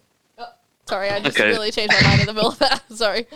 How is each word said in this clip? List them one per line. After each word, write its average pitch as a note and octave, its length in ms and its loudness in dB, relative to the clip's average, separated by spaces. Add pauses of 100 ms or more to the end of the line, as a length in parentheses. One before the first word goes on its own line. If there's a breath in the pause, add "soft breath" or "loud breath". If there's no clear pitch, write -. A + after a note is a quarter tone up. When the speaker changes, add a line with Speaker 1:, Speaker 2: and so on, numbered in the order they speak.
(380)
Speaker 1:
Oh. A#3+ 80 -14 (420)
Speaker 2:
Sorry, G3 220 -2
I G3+ 100 -2
just - 180 -2
Speaker 3:
Okay. G#3 120 4
Speaker 2:
really A3 200 0
changed G#3+ 300 -2
my - 80 6
mind - 140 6
in - 40 2
the A3 60 -6
middle G#3+ 200 0
of - 80 -14
that. C4 260 0
<laughs> A3 80 -20
Sorry. A3 420 -2